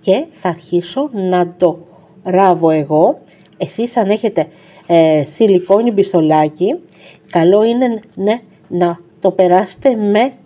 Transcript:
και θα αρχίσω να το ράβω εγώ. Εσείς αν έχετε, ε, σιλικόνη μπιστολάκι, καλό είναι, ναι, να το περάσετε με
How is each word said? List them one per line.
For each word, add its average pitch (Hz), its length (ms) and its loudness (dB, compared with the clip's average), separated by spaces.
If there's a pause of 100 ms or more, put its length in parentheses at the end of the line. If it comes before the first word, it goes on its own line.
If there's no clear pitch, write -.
και 202 300 0
θα - 180 -8
αρχίσω 175 640 -6
να 180 440 -2
το 160 300 -2 (360)
ράβω 180 480 2
εγώ. 156 480 0 (380)
Εσείς - 400 -8
αν 214 140 0
έχετε, 233 360 -2 (400)
ε, 160 380 2
σιλικόνη 202 680 0
μπιστολάκι, 160 840 0 (560)
καλό 180 340 2
είναι, 233 360 -2 (140)
ναι, 214 260 -2 (280)
να 175 300 -2 (220)
το 190 100 0
περάσετε 185 640 0
με 214 380 0 (140)